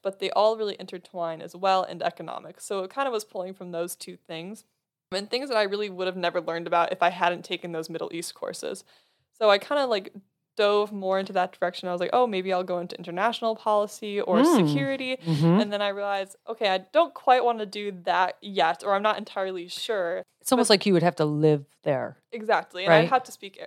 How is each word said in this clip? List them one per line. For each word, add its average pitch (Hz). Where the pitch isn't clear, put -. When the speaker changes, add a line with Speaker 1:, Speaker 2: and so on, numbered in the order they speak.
Speaker 1:
but 196
they 220
all 220
really 208
intertwine 175
as 170
well, 190
and 170
economics. 170
So 196
it 190
kinda 277
was 214
pulling 185
from 180
those 170
two 180
things 180
and 202
things 262
that 240
I 214
really 202
would 185
have 180
never 175
learned 165
about 170
if 185
I 175
hadn't 175
taken 175
those 165
Middle 165
East 165
courses. -
So 214
I 202
kinda, 277
like, 202
dove 208
more 190
into 196
that 185
direction. 180
I 180
was 175
like, 175
"Oh, 254
maybe 190
I'll 185
go 180
into 175
international 214
policy 208
or 196
Speaker 2:
Mm. 302
Speaker 1:
security." 254
Speaker 2:
Mm-hmm. 165
Speaker 1:
And 208
then 202
I 202
realized, 196
"Okay, 226
I 185
don't 302
quite 254
wanna 220
do 202
that 180
yet, 175
or 196
I'm 196
not 214
entirely 190
sure." 185
Speaker 2:
It's -
almost 247
Speaker 1:
But 226
Speaker 2:
like 196
you 196
would 165
have 170
to 156
live 151
there. 135
Speaker 1:
Exactly. 202
And 170
I'd 160
Speaker 2:
Right? 165
Speaker 1:
have 254
to -
speak, -